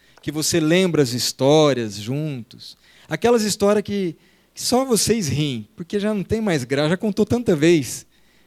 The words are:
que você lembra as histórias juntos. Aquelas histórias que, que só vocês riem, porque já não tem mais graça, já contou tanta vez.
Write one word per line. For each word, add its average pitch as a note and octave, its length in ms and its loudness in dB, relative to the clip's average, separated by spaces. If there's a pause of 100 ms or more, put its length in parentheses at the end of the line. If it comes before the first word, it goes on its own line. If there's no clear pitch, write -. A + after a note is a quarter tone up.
(200)
que - 100 -8
você D#3 300 -2
lembra D#3+ 420 2
as A#2+ 120 0
histórias C3 840 2
juntos. B2+ 800 -10 (320)
Aquelas A3+ 340 0
histórias G3+ 400 0
que, G3 320 -6 (400)
que - 80 -14
só C4 220 0
vocês A3 440 0
riem, C3 460 -2
porque F3+ 240 -8
já G#3 140 -2
não G3+ 100 -4
tem G#3+ 200 -4
mais E3+ 200 0
graça, C#3+ 280 0
já F#3 60 2
contou G3+ 280 -2
tanta A3 320 0
vez. D3+ 500 0 (400)